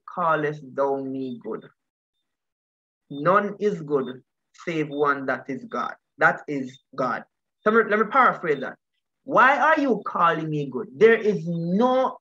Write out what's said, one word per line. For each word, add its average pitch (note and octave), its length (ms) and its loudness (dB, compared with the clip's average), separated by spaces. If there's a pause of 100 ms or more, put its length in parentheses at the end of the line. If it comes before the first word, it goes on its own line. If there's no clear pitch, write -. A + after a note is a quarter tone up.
callest D3+ 540 -2 (140)
thou C#3 260 0
me C3 420 -8
good? A2 220 -10 (1400)
None F#3 500 0
is F#3 220 0
good C3 400 -2 (440)
save D#3 240 -2
one, C#3 360 0
that B2+ 240 -4
is B2 160 -10
God." - 300 -8 (240)
That E3 280 2
is C3 320 -8 (160)
God. B2 280 -4 (420)
Let G#3+ 80 4
me, A#3 160 6
let G#3 100 2
me A3 60 0
paraphrase F3+ 560 2
that. - 160 -10 (480)
"Why A3 320 4
are D#4 220 4
you A#3+ 260 0
calling D#3+ 440 0
me D3 200 -4
good? A#2+ 260 -8
There G#3+ 180 8
is F#3 340 0
no G3+ 720 0